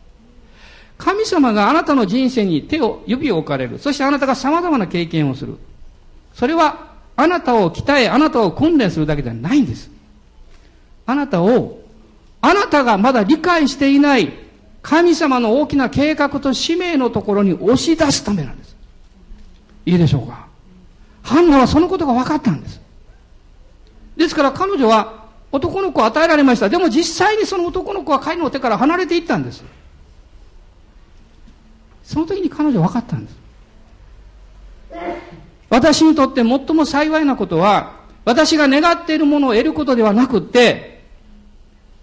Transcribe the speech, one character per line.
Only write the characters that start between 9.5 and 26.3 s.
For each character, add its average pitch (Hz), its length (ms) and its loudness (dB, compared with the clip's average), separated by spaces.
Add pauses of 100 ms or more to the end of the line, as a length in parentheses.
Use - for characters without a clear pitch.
い 285 100 4
ん 185 40 0
で 120 80 -6
す。 - 160 -20 (1120)
あ 233 120 -4
な 285 100 -2
た 180 160 -2
を、 214 380 0 (600)
あ 311 140 4
な - 140 0
た 285 160 2
が 220 140 2
ま 247 140 2
だ 226 120 2
理 294 140 2
解 330 300 0
し - 80 -8
て 277 140 0
い 277 80 4
な 277 200 4
い 165 140 -2 (480)
神 339 360 2
様 262 240 0
の 233 200 2
大 302 60 0
き - 100 -2
な 262 140 0
計 294 240 0
画 285 140 -2 (100)
と 277 160 -2
使 - 220 -4
命 349 200 -2
の 254 140 0
と 226 120 -4
こ 202 120 -2
ろ 202 80 2
に 185 120 2
押 220 220 0
し 320 200 0
出 302 160 0
す - 100 -2
た 208 100 -4
め 165 120 -4
な 120 80 -10
ん - 60 -16
で - 60 -20
す。 - 120 -20 (1080)
い 175 100 2
い - 20 4
で 170 80 4
し - 80 2
ょ 123 80 -2
う - 60 -12
か？ - 180 -18 (760)
ハ 285 160 2
ン 349 100 6
ナ 277 80 6
は 254 80 4
そ 277 140 2
の 349 80 2
こ 370 100 -2
と 320 80 -2
が 262 60 0
分 247 120 0
か 302 120 -2
っ 285 40 -4
た 190 120 0
ん 131 80 -4
で - 80 -16
す。 - 120 -18 (1400)
で 330 120 0
す - 80 -8
か 302 80 2
ら 269 80 0
彼 370 180 -4
女 277 160 0
は 220 380 0 (260)
男 330 320 -4
の 370 80 -2
子 262 100 -2
を 277 40 2
与 302 200 0
え 339 40 2
ら 320 80 2